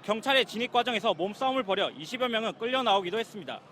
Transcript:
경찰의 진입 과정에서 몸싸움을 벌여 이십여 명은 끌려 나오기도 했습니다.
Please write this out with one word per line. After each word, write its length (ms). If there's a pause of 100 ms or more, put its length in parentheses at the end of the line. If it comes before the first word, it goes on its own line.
경찰의 440
진입 260
과정에서 400
몸싸움을 500
벌여 280
이십여 380
명은 300
끌려 240
나오기도 360
했습니다. 420 (120)